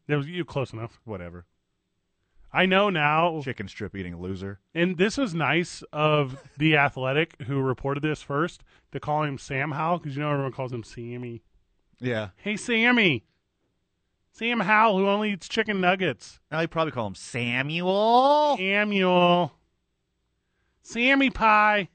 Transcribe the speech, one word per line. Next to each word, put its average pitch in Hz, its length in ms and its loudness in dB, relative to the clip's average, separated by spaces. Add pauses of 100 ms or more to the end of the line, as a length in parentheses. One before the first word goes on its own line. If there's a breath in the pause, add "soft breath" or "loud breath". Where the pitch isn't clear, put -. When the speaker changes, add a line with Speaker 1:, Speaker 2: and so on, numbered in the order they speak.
Speaker 1:
That 147 100 -2
was 143 120 -4
you, 175 160 -8
close 139 280 -6
enough. 113 320 -12
Speaker 2:
Whatever. 87 420 -12 (1040)
Speaker 1:
I 170 120 4
know 190 260 4
now. 160 520 2
Speaker 2:
Chicken 110 260 -8
strip - 280 -10
eating 90 240 -8
loser. 95 400 -8 (140)
Speaker 1:
And 175 220 0
this 190 220 0
was 233 160 -2
nice 156 480 -2 (100)
of 151 460 0 (180)
The 156 200 4
Athletic, 139 680 0
who 135 180 -4
reported 139 420 -2
this 151 200 -4
first, 151 400 -4 (300 soft breath)
to 139 80 -8
call 151 240 -2
him 139 120 -6
Sam 143 360 -6
Howell, 160 280 -2
'cause 151 160 -10
you 147 60 -6
know 151 80 -2
everyone 139 220 -2
calls 127 200 -8
him 120 120 -8
Sammy. 120 580 -12 (560)
Speaker 2:
Yeah. 110 380 -4
Speaker 1:
Hey, 208 200 -6
Sammy. 226 680 2 (1040)
Sam 233 300 -4
Howell, 214 380 4
who 196 100 2
only 208 240 0
eats 190 160 -10
chicken 214 320 -2
nuggets. 180 600 0 (100)
Speaker 2:
Now 156 100 -4
he'd 165 100 -2
probably 160 220 -2
call 117 160 -4
him 95 60 -10
Samuel. 196 1400 2
Speaker 1:
Samuel. 185 1000 2 (1200)
Sammy 269 480 2
Pie. 214 640 4